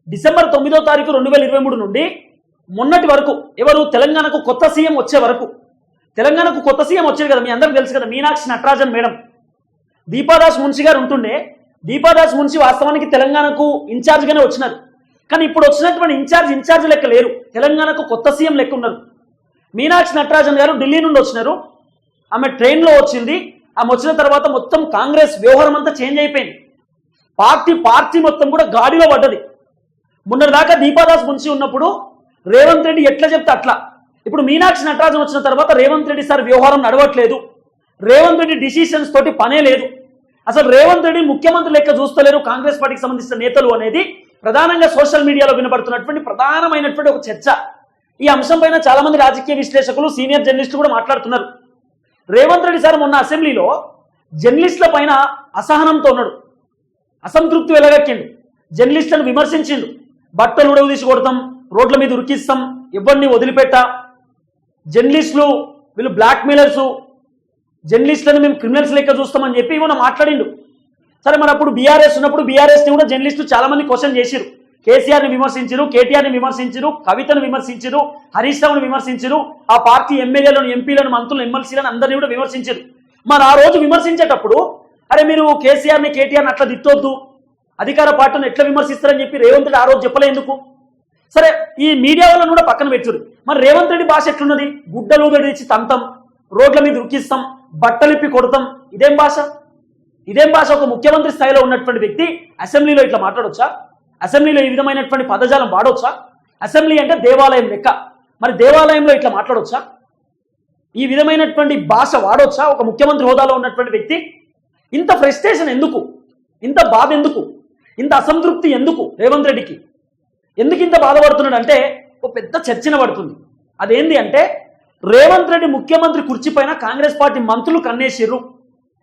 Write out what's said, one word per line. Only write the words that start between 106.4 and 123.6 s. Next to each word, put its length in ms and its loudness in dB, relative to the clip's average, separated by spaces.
అసెంబ్లీ 360 0
అంటే 160 0
దేవాలయం 540 2
లెక్క, 200 -6
మరి 100 -2
దేవాలయంలో 640 4
ఇట్లా 160 -2
మాట్లాడొచ్చా? 520 -6
ఈ 100 -4
విధమైనటువంటి 720 0
భాష 360 0
వాడొచ్చా 500 2
ఒక 160 0
ముఖ్యమంత్రి 440 0
హోదాలో 280 2
ఉన్నటువంటి 360 -6
వ్యక్తి? 520 -8
ఇంత 240 0
ఫ్రస్ట్రేషన్ 520 -2
ఎందుకు? 400 -4
ఇంత 140 -8
బాధ 260 2
ఎందుకు? 400 -4
ఇంత 160 -2
అసంతృప్తి 560 0
ఎందుకు 480 -2
రేవంత్ 280 0
రెడ్డికి? 340 -4
ఎందుకు 240 -2
ఇంత 180 0
బాధపడుతున్నాడు 540 2
అంటే, 540 -2
ఒక 120 -12
పెద్ద 180 -10
చర్చన 260 -2
పడుతుంది. 380 -4